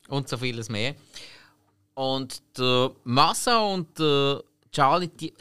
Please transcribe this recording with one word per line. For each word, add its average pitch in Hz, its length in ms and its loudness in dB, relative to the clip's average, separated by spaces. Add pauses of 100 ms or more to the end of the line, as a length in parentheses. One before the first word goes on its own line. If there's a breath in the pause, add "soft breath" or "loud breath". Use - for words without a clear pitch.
Und 135 220 -6
so 127 80 -6
vieles 117 320 -6
mehr. 117 260 -4 (1000 loud breath)
Und 135 460 -4 (160)
der 127 340 2 (120)
Massa 170 560 2
und 190 400 -4
der 139 440 0 (280)
Charlie, 156 380 2
die, 160 320 -12